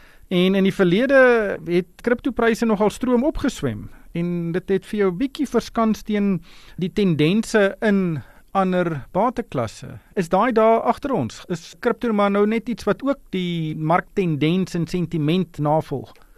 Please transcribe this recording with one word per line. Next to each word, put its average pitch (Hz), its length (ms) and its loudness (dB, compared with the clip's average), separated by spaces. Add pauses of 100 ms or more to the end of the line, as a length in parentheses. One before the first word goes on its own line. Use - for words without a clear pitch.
(300)
En 185 260 2
in 190 80 4
die 190 100 2
verlede 233 920 4
het 175 220 0 (140)
kriptopryse 233 640 0
nogal 214 240 2
stroom 247 340 0
opgeswem, 123 640 -4 (240)
en 170 380 -4
dit 180 180 -4
het 190 160 -2
vir 214 140 -6
jou 196 120 2
bietjie 254 360 -4
verskans 220 560 -2
teen 202 400 -2 (340)
die 180 160 -4
tendense 196 880 2
in 190 400 0 (320)
ander 180 600 0
bateklasse. 151 840 -4 (160)
Is 175 140 -2
daai 214 220 2
daar 226 300 4
agter 269 320 -2
ons? 131 340 -4
Is - 320 -8
kripto 233 320 -2
maar 202 200 2
nou 202 140 2
net 220 240 -2
iets - 140 -6
wat 202 180 -2
ook 269 180 -2 (100)
die 170 460 -4
marktendens 165 1000 0
en 165 120 -2
sentiment 165 720 -2
navolg? 147 540 -2 (260)